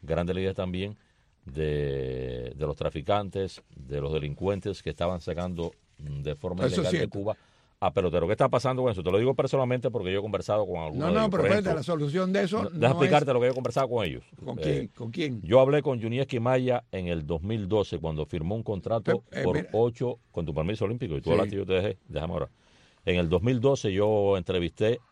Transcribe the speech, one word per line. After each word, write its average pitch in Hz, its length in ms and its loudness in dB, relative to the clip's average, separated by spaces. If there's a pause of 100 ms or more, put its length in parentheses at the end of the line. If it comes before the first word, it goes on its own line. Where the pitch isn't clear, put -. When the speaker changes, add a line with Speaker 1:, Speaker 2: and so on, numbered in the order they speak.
Speaker 1:
Grandes 85 340 -2
Ligas 92 200 -2
también, 95 420 -6 (480)
de, 65 1080 -4
de 71 100 -4
los 73 100 -2
traficantes, 95 880 -2 (140)
de 69 260 -8
los 71 120 -4
delincuentes 87 720 -2
que 80 60 -4
estaban 87 320 -2
sacando, 85 520 -4 (260)
mm, 71 220 -8
de 73 140 -4
forma 175 300 -4
Speaker 2:
Eso - 20 4
es 127 60 0
Speaker 1:
ilegal - 180 2
de 175 80 0
Speaker 2:
cierto. 107 200 -2
Speaker 1:
Cuba 101 180 -4 (420)
a 92 140 2
peloteros. 85 340 2
¿Qué - 40 0
está 135 180 4
pasando 127 320 0
con 127 100 2
eso? 90 120 -4
Te 92 80 0
lo 98 80 6
digo 127 160 4
personalmente 127 560 0
porque 98 200 -2
yo 95 60 2
he 101 60 0
conversado 104 420 0
con 90 120 -4
algunos 80 220 -4
Speaker 2:
No, 151 80 0
Speaker 1:
de 180 60 2
Speaker 2:
no, 220 60 4
Speaker 1:
ellos. 220 100 2
Speaker 2:
pero 190 140 0
Speaker 1:
Por - 80 4
Speaker 2:
espérate, - 80 4 (100)
Speaker 1:
ejemplo, 160 100 0
Speaker 2:
la - 40 -6
solución 175 500 0
de 202 100 2
eso 202 200 -2
Speaker 1:
no, 208 80 -4
Speaker 2:
no 175 80 -8
Speaker 1:
deja 123 140 4
explicarte 143 360 4
Speaker 2:
es 131 60 4
Speaker 1:
lo 120 40 4
que 120 60 4
yo 127 60 4
he 123 40 -2
conversado 127 340 0
con 117 160 0
ellos. 76 180 -6 (200)
Speaker 2:
¿Con 123 140 -8
Speaker 1:
Eh, - 60 -6
Speaker 2:
quién? 143 240 0
¿Con 117 240 -10
quién? 127 320 -4
Speaker 1:
yo 107 160 6
hablé 135 240 6
con 127 180 -2
Juniesqui 120 380 -2
Maya 123 520 2
en 92 160 -4
el 82 200 -2
dos 82 160 -2
mil 104 260 -4
doce 98 300 0
cuando 78 260 -4
firmó 87 300 -4
un 113 80 -6
contrato 110 680 -2
Speaker 2:
Pe-, 139 120 -6
eh, - 20 -2
Speaker 1:
por 90 140 2
Speaker 2:
mira. - 160 -4
Speaker 1:
ocho, 120 440 0 (140)
con 85 140 -4
tu 76 100 -4
permiso, 95 300 -2
Olímpico, 107 320 -4
y 67 40 -4
tú - 80 -4
Speaker 2:
Sí. 82 40 6
Speaker 1:
hablaste 101 220 2
y 98 40 -2
yo 95 80 -4
te 92 60 0
dejé, 95 240 0 (100)
déjame 80 260 -4
ahora. 73 160 -4 (560)
En 90 120 4
el 85 120 2
dos 87 140 4
mil 123 180 2
doce 127 320 2
yo 101 440 4
entrevisté 92 600 0 (120)